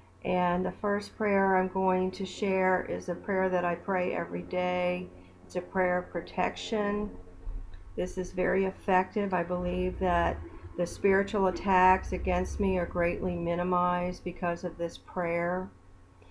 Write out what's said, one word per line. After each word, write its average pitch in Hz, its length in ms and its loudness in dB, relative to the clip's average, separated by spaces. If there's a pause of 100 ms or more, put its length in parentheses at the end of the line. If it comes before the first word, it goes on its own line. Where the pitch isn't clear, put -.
(240)
And 180 420 2
the 180 60 -2
first 208 440 -4
prayer 196 380 4
I'm 185 140 4
going 185 420 2
to 190 160 -6
share 190 600 2
is 180 220 -4
a 175 60 -2
prayer 190 360 0
that 180 140 2
I 175 120 0
pray 180 400 0
every 175 260 -4
day. 180 640 0 (380)
It's - 100 -16
a 175 60 0
prayer 180 380 0
of 180 120 -6
protection. 208 1000 -2 (840)
This 180 240 -4
is 180 140 -6
very 185 320 2
effective. 190 680 0
I 175 120 0
believe 180 560 -2
that 175 380 2 (380)
the 175 120 0
spiritual 196 580 2
attacks 185 640 4
against 180 480 0
me 190 200 2
are 175 80 0
greatly 175 500 0
minimized 180 880 0
because 175 400 -4
of 165 120 -6
this 170 220 -6
prayer. 175 720 -2 (600)